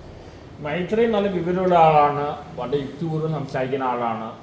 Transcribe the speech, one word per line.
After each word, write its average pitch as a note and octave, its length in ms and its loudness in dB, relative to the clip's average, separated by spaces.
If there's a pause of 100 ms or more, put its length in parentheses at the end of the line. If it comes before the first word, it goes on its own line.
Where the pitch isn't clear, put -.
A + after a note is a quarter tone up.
(640)
മൈത്രി F3+ 420 0
നല്ല G3+ 220 2
വിവരമുള്ള F3+ 480 0
ആളാണ്, D3 800 4
വളരെ B2 220 -2
യുക്തിപൂർവ്വം D#3 680 -4
സംസാരിക്കുന്ന C3 380 -4
ആളാണ്, A#2 600 -4